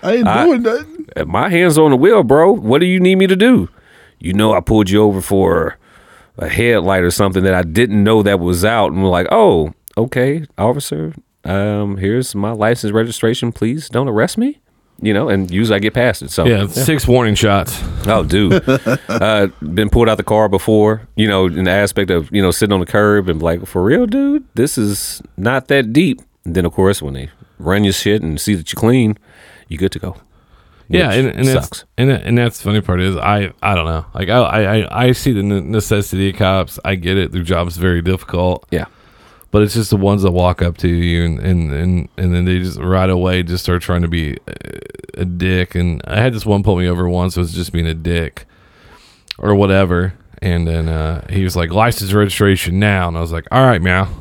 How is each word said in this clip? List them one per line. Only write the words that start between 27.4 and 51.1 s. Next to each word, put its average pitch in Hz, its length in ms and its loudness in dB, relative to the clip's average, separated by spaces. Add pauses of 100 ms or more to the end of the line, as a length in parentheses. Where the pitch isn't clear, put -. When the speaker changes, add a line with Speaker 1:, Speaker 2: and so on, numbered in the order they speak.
Speaker 2:
run 95 240 0
your 95 80 2
shit 104 300 0
and 78 180 -6
see 104 160 -2
that 80 160 -8
you're - 80 -8
clean, 113 360 2 (520)
you 80 100 -10
good 92 140 -2
to - 60 -12
go. - 180 -10 (720)
Speaker 3:
Yeah, 175 180 2
Speaker 2:
Which 101 100 0
Speaker 3:
and, 131 80 2 (140)
and 131 80 2
that's, 123 180 0
Speaker 2:
sucks. - 180 -16 (140)
Speaker 3:
and, 131 120 2
and 117 280 0
that's 117 200 -2
the - 60 -18
funny 104 160 0
part 90 200 -2
is 95 160 -2
I, 101 360 -2 (100)
I 101 120 0
don't 82 100 0
know. 80 300 -4
Like, 92 160 -6
I, 120 80 4
I, 107 420 0
I, 113 280 -4
I 127 40 4
see 127 200 -2
the 101 100 0
ne-, 101 180 0
necessity 98 720 -2
of 92 60 -10
cops. 95 480 0
I 98 100 -2
get 92 240 -2
it. 87 140 -2
Their 92 100 -4
job's 85 340 -2
very 87 240 0
difficult. 90 720 -4
Speaker 2:
Yeah. 85 160 -4 (640)
Speaker 3:
But 107 120 4
it's 101 120 0
just 110 160 -2
the 107 80 2
ones 98 240 2
that 95 80 2
walk 90 320 0
up 85 160 -2
to 90 100 -2
you 85 360 0
and, 82 160 -2
and, 85 320 0
and, 87 440 -2
and 90 180 0
then 87 120 0
they 90 140 0
just 90 180 -8
right 92 320 0
away 92 320 0
just 87 220 -6
start 90 180 0
trying 87 200 -2
to 85 60 0
be 80 280 -4 (100)
a, - 760 -14
a - 40 -2
dick. 90 480 -2
And 87 320 0
I 101 140 -2
had 123 140 2
this 110 120 -8
one 101 160 2
pull 98 140 2
me 90 120 0
over 87 200 0
once, 90 280 0
was 87 160 -2
just 85 200 -8
being 85 140 -2
a 82 80 -2
dick 82 520 -6 (920)
or 104 160 2
whatever. 95 600 2 (260)
And 85 260 0
then, 82 220 -2
uh, 80 400 -4